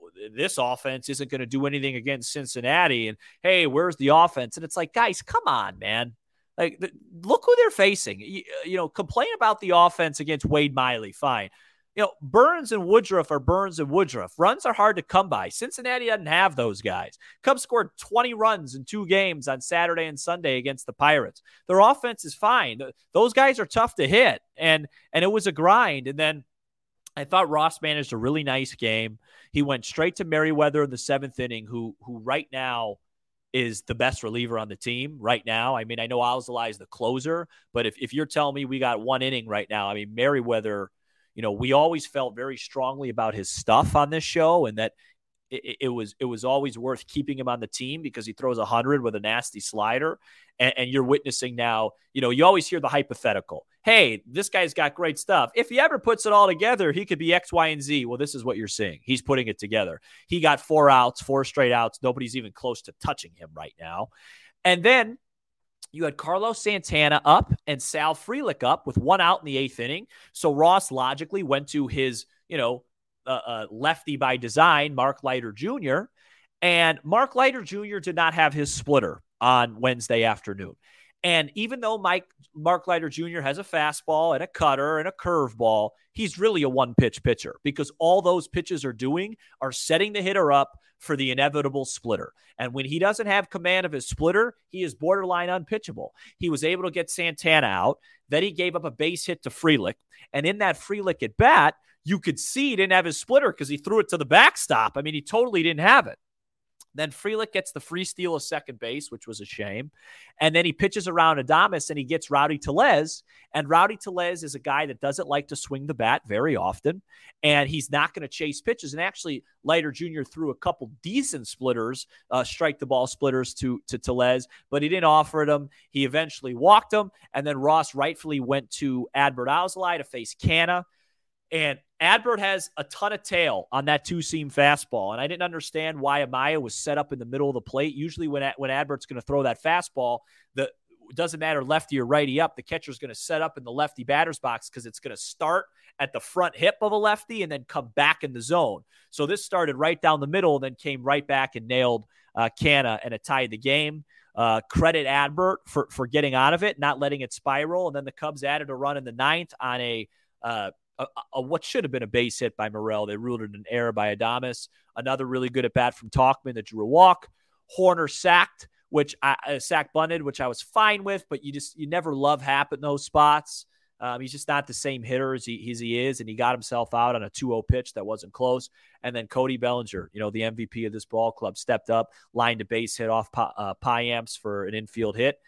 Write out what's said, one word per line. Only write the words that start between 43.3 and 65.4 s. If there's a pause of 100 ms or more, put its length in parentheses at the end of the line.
his
stuff
on
this
show,
and
that (580)
it,
it,
it
was,
it
was
always
worth
keeping
him
on
the
team
because
he
throws
a
hundred
with
a
nasty
slider. (400)
And,
and
you're
witnessing
now, (200)
you
know,
you
always
hear
the
hypothetical, (180)
"Hey,
this
guy's
got
great
stuff."
If
he
ever
puts
it
all
together,
he
could
be
X,
Y,
and
Z.
Well,
this
is
what
you're
seeing.
He's
putting
it
together. (240)
He
got
four
outs,
four
straight
outs.
Nobody's
even
close
to
touching
him
right
now. (580)
And
then (720)